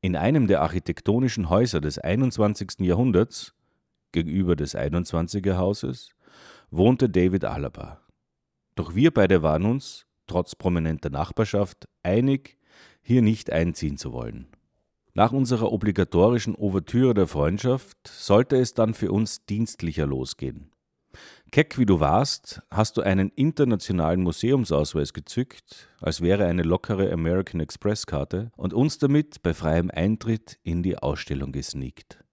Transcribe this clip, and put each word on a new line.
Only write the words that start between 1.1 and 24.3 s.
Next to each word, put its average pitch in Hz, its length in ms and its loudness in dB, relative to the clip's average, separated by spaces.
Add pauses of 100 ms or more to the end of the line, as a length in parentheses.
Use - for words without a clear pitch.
Häuser 98 300 2
des 73 180 -6
einundzwanzigsten 104 880 -2
Jahrhunderts, 101 680 0 (600)
gegenüber 85 420 0
des 71 220 -6
einundzwanziger 87 840 -2
Hauses, 104 520 -4 (600)
wohnte 117 400 4
David 90 340 2
Alaba. - 560 -8 (760)
Doch 82 180 -6
wir 143 180 4
beide 92 300 6
waren 78 220 2
uns, 123 420 -4 (220)
trotz 87 260 -4
prominenter 80 560 -2
Nachbarschaft, 101 760 -4 (160)
einig, 127 540 0 (440)
hier 123 200 4
nicht 110 280 2
einziehen 80 460 -2
zu 65 160 -10
wollen. 60 340 -10 (680)
Nach 110 140 4
unserer 120 400 0
obligatorischen 101 880 2
Ouvertüre 107 580 0
der 95 140 4
Freundschaft 98 760 -2
sollte 120 520 2
es 127 180 0
dann 113 200 2
für - 180 -2
uns 107 340 -2
dienstlicher 82 600 -4
losgehen. 65 680 -8 (800)
Keck - 260 2
wie 123 80 4
du 92 140 4
warst, - 680 -2
hast - 280 0
du 113 60 -2
einen 95 280 2
internationalen 98 920 0
Museumsausweis 82 880 -2